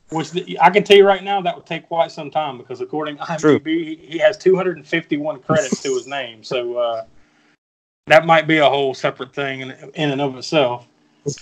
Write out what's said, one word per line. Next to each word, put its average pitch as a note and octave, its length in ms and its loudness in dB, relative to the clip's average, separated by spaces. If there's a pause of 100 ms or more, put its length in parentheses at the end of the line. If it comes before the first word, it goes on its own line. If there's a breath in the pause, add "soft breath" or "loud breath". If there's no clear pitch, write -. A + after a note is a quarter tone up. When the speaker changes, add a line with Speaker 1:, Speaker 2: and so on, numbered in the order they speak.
Speaker 1:
Which D#3 220 -6
the, F3+ 300 -8
I E3+ 80 8
can G3 140 4
tell G3+ 140 6
you G3 80 10
right F#3+ 180 2
now, G3+ 180 -4
that F#3 140 -4
would - 100 -20
take D#3+ 220 -10
quite E3 240 -2
some D3 200 -12
time D3 260 -4
because B2 240 -14
according D3 360 -6
to D#3 200 -8
Speaker 2:
True. D3+ 140 4
Speaker 1:
I C3 40 6
M A2 40 2
D - 40 -10
B, D#3+ 320 -4
he, - 180 -18
he E3 60 -6
has D3+ 180 2
two F#3 180 4
hundred F3 220 -2
and D3+ 100 -20
fifty-one D3+ 540 -4
credits D#3 420 -2
to - 100 -4
his B2 140 -6
name. A#2+ 360 -10
So, A#2+ 340 -6
uh, A#2 260 -2 (1040)
that D#3+ 180 6
might D#3+ 220 2
be D#3 120 2
a C#3 100 4
whole C3+ 240 0
separate C3 400 -8
thing C3+ 280 -8
in, C3 100 -12 (240)
in D3 160 -2
and C3+ 100 -2
of C3+ 160 -4
itself. B2 500 0 (540)